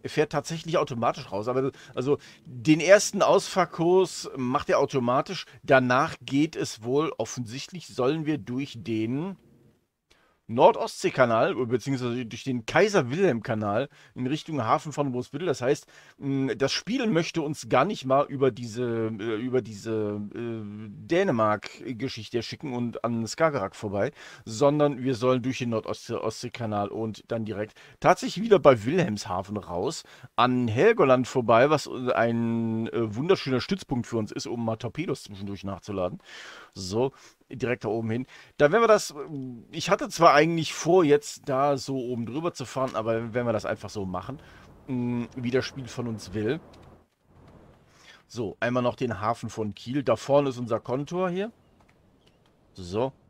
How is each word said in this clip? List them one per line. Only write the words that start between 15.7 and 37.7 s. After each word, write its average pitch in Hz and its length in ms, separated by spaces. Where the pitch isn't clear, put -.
mh, 135 360
das 135 160
Spiel 247 360
möchte 165 340
uns 147 260
gar 127 160
nicht 196 220
mal 135 220
über 135 220
diese, 113 720
äh, 110 220
über 127 200
diese, 104 600
äh, 113 300
Dänemark-Geschichte 107 1800
schicken - 300
und 120 300
an 117 240
Skagerrak 143 480
vorbei, 104 360
sondern 143 580
wir 131 120
sollen 127 260
durch 123 160
den 120 140
Nord-Ostsee-, 110 440
Ostsee-Kanal 107 720
und 110 400
dann 117 160
direkt 107 300
tatsächlich 175 440
wieder 202 160
bei 127 260
Wilhelmshaven 107 720
raus, 92 460
an 123 320
Helgoland 135 580
vorbei, 120 420
was 151 200
ein, 117 960
äh, 113 260
wunderschöner 135 460
Stützpunkt 131 480
für 117 100
uns 107 140
ist, - 160
um 117 160
mal 113 140
Torpedos 139 460
zwischendurch 98 420
nachzuladen. 95 540
So, 104 380
direkt 123 360